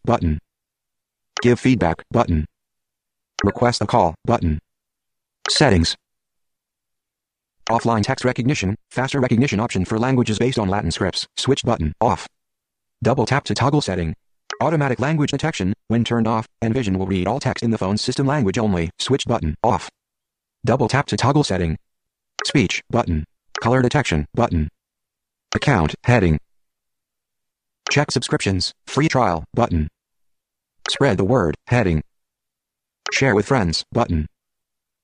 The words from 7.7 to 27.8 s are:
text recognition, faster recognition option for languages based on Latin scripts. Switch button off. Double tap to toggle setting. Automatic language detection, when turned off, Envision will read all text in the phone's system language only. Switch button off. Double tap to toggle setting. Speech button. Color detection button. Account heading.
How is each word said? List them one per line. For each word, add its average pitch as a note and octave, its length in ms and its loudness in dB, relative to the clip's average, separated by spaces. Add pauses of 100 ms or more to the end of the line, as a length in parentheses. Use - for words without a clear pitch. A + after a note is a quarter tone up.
text C3 220 -2
recognition, A#2+ 540 0 (120)
faster C#3 300 -2
recognition B2 400 2
option G#2+ 240 -2
for A2 160 -2
languages A#2+ 400 0
based B2 180 0
on G2+ 120 0
Latin F#2+ 200 0
scripts. - 460 -2
Switch - 280 0
button A2+ 360 -2
off. A2 280 0 (760)
Double A2+ 220 2
tap C#3 180 0
to G#2+ 100 -4
toggle C#3 280 2
setting. F2 340 -2 (460)
Automatic C#3+ 380 0
language D3 320 0
detection, C3 420 -2 (160)
when A2+ 140 2
turned A#2 240 0
off, A2+ 200 -2 (160)
Envision A2+ 340 0
will F#2 80 0
read F#2 220 0
all B2 120 0
text - 240 -4
in A#2 60 0
the A2 80 0
phone's G2 240 -2
system B2+ 240 -2
language C3+ 320 0
only. F#2 400 0
Switch - 280 0
button D#2+ 360 -2
off. G#2+ 280 0 (760)
Double A#2 220 2
tap C3+ 200 0
to G#2 100 -4
toggle C#3+ 260 2
setting. F2 340 -2 (680)
Speech - 440 0
button. D#2+ 360 -2 (360)
Color B2+ 200 2
detection A#2+ 520 0
button. E2+ 360 0 (840)
Account G#2 400 0 (120)
heading. F#2 340 4 (1500)